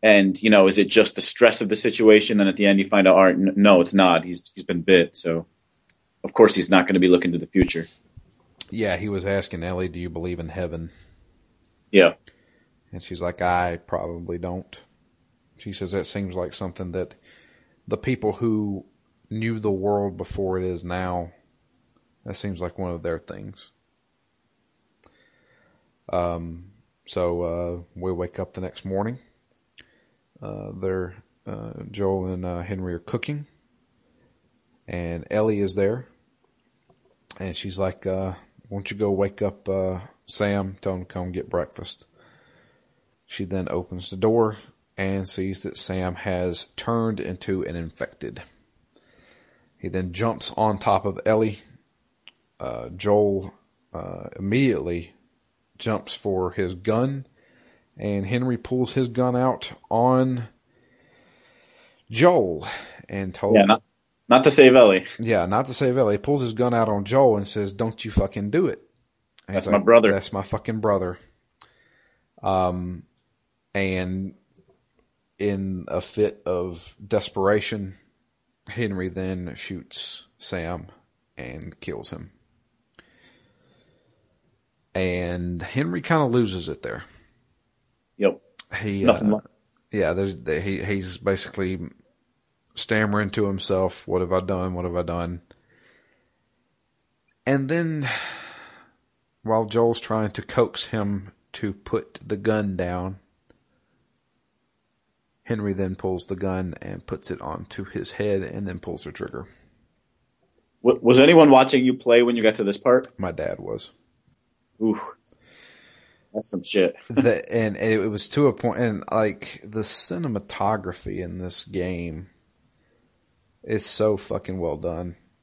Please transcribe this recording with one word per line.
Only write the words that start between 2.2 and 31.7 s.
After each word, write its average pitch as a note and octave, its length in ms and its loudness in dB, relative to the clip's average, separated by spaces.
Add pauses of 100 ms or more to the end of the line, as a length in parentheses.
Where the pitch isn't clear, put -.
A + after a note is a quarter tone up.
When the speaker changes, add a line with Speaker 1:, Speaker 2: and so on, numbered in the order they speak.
Speaker 1:
Then G2 100 6
at F#2 80 -2
the G2+ 100 2
end G2 120 6
you F#2+ 100 0
find G2 180 6
out, F2+ 100 10
all F#2+ 80 10
right, F#2 100 6
n-, F#2+ 220 2
no, G2+ 260 8
it's - 100 0
not. F2+ 320 6
He's, F2+ 300 -10
he's F2+ 100 -12
been F2 160 -4
bit. E2+ 360 6
So, E2 300 -4 (800)
of - 80 -8
course, A2 220 8
he's F2+ 160 2
not F#2 160 6
gonna F#2+ 140 4
be F2+ 80 6
looking F2+ 240 6
to E2+ 60 -2
the F2 80 -8
future. E2+ 400 0 (840)
Speaker 2:
Yeah, G#2 260 -2
he F#2+ 120 -4
was G2 180 -4
asking F#2+ 360 -2
Ellie, F2+ 260 -4
"Do E2 100 -10
you F2 120 -8
believe E2+ 300 -8
in E2 80 -8
heaven?" E2 420 -8 (1000)
Speaker 1:
Yeah. F#2 240 8 (760)
Speaker 2:
And - 100 -14
she's E2+ 200 -10
like, F2 200 -4
"I F2 440 0
probably F2 520 -6
don't." F2+ 440 -10 (760)
She G2+ 140 -12
says, F#2+ 200 -8
"That F#2+ 140 -2
seems G2 280 -6
like F2+ 200 -6
something F2+ 380 -8
that F2+ 220 -6 (720)
the G#2+ 120 -4
people A2+ 360 -2
who G#2+ 520 -2 (420)
knew A2 300 -4
the G#2+ 120 -2
world G2 460 -2
before F#2 420 -4
it F#2 60 -4
is F2 200 -6
now, F2 480 -6 (920)
that G2+ 120 -8
seems F#2+ 240 -6
like F2 180 -8
one F#2 120 -6
of E2+ 120 -10
their E2 160 -6
things." - 520 -18 (2500)
Um, F2 640 -6 (340)
so, F2 360 -2
uh, F2 400 -6 (120)
we F#2 180 -6
wake F2 260 -8
up F#2 160 -8
the F#2+ 60 -10
next - 240 -12
morning. G2+ 340 -4 (1200)
Uh, G2+ 300 -12
they're, F#2 420 -6 (320)
uh, G#2+ 440 -14